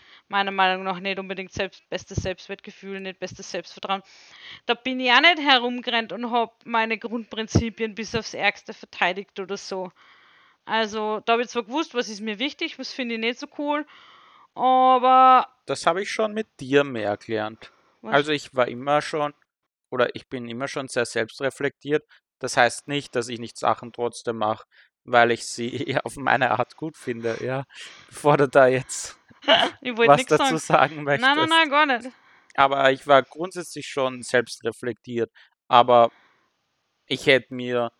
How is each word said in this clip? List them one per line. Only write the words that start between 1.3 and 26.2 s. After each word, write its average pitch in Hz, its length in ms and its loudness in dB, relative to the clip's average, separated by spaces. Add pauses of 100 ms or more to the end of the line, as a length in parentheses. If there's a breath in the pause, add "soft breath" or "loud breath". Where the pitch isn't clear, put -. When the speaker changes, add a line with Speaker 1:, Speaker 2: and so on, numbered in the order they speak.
Speaker 1:
selbst-, - 360 -8
bestes - 300 -8
Selbstwertgefühl, 196 800 -10
nicht 190 220 -14
bestes 185 320 -12
Selbstvertrauen. 190 500 -8 (640 loud breath)
Da 233 80 -2
bin 254 240 -6
ich 254 140 2
auch 247 80 8
nicht 339 180 6
herumgerannt 247 720 0
und 233 200 -6
hab 233 340 -4
meine 226 320 -2
Grundprinzipien 220 960 -4
bis 214 220 -10
aufs 220 180 -8
Ärgste 185 400 -4
verteidigt - 640 -4
oder 190 180 -8
so. 185 360 -10 (720 soft breath)
Also, 214 600 -2
da 233 100 4
hab 233 60 2
ich 247 80 -4
zwar 240 140 -6
gewusst, 269 320 -6
was 233 140 -4
ist 208 120 -14
mir 208 200 -8
wichtig, 294 400 -6
was 254 120 -12
finde 240 220 -6
ich 226 60 -8
nicht 233 180 -4
so 294 80 -12 (100)
cool, 294 300 -4 (680 soft breath)
aber 254 920 6 (200)
Speaker 2:
Das - 200 -4
hab 170 120 4
ich 202 120 -6
schon 214 240 -2
mit 214 140 -6 (120)
dir 139 220 2
mehr 110 340 -2
gelernt. 110 540 -8 (320)
Speaker 1:
Was? 220 120 -4
Speaker 2:
Also, 147 180 2
ich 143 220 -6
war 127 140 2
immer 143 340 0
schon, 147 300 -4 (580)
oder 123 260 0
ich - 120 -16
bin 123 200 -10
immer 120 180 -8
schon 135 220 -8
sehr 120 180 -2
selbstreflektiert. 139 1000 -4 (360 soft breath)
Das - 160 -6
heißt 120 320 2
nicht, 143 260 -8
dass 120 140 -2
ich 120 100 -8
nicht 117 200 -14
Sachen 117 340 -2
trotzdem 120 460 -6
mach, 107 260 -4 (400 soft breath)
weil 120 260 4
ich 113 160 -4
sie 117 520 -6
<laughs> - 60 -4
auf - 120 -10
meine 127 360 0